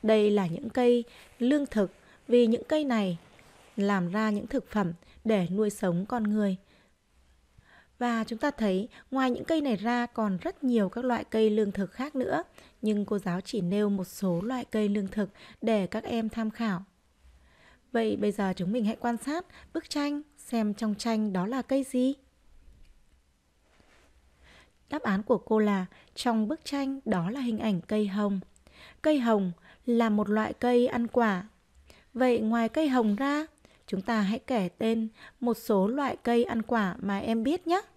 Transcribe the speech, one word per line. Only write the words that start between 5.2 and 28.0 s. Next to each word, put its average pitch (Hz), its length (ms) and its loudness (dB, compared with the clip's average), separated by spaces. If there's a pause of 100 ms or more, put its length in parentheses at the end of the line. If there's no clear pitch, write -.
để 208 240 2
nuôi 208 200 0
sống 185 360 -2
con 233 180 -4
người. 208 340 0 (1400)
Và 233 240 0
chúng 220 160 -6
ta 285 120 0
thấy 208 360 0 (240)
ngoài 262 200 2
những 240 120 -4
cây 320 180 2
này 269 140 0
ra 240 300 -2
còn 214 360 -2
rất 330 220 -8
nhiều 233 260 2
các 240 160 -6
loại 240 180 0
cây 220 260 2
lương 208 220 0
thực 196 200 -4
khác 285 240 -8
nữa. 262 280 -2 (380)
Nhưng 208 240 0
cô 208 140 -2
giáo 180 220 -4
chỉ 214 200 -4
nêu 202 280 0
một 202 140 0
số 175 380 -2
loại 247 240 -4
cây 214 240 0
lương 202 180 -2
thực 196 220 -2 (320)
để 214 260 2
các 214 160 -6
em 226 260 -2
tham 220 200 -4
khảo. 202 340 -4 (1080)
Vậy 220 240 2
bây 208 160 0
giờ 196 240 0
chúng 185 160 -2
mình 233 140 0
hãy 214 100 0
quan 240 220 -2
sát 320 280 -4 (280)
bức - 160 -6
tranh 294 320 -2 (160)
xem 214 360 -2
trong 214 220 -2
tranh 214 380 -2
đó 185 140 0
là 254 140 -2
cây 269 220 0
gì. 262 300 0 (2750)
Đáp 294 120 -6
án 202 220 -2
của 220 140 2
cô 214 220 0
là 202 260 2 (300)
trong 220 320 0
bức 302 180 -6
tranh 269 400 -4
đó 185 240 -2
là 262 100 -6
hình 240 200 -2
ảnh 202 220 0
cây 214 260 -2